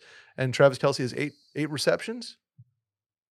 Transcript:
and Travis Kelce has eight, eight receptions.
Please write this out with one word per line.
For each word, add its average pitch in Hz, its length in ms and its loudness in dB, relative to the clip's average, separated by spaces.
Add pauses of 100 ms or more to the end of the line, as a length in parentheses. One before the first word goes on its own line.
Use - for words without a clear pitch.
(380)
and 127 160 -2
Travis 139 240 6
Kelce 143 220 0
has 123 180 -4
eight, 143 160 -6 (220)
eight 147 160 -4
receptions. 226 680 -4 (960)